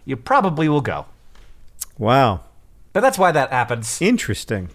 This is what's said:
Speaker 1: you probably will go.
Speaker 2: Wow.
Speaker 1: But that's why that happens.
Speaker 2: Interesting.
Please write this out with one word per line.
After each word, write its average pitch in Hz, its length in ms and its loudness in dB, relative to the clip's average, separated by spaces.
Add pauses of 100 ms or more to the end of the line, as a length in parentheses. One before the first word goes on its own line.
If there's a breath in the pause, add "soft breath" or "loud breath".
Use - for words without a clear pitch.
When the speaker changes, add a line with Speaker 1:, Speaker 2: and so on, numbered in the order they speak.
Speaker 1:
you 135 120 -8
probably 170 520 0
will 147 120 2
go. 82 260 -6 (920 soft breath)
Speaker 2:
Wow. 113 420 2 (520)
Speaker 1:
But 202 80 0
that's 254 180 2
why 180 140 4
that 147 180 0
happens. 117 500 -2
Speaker 2:
Interesting. 110 760 -2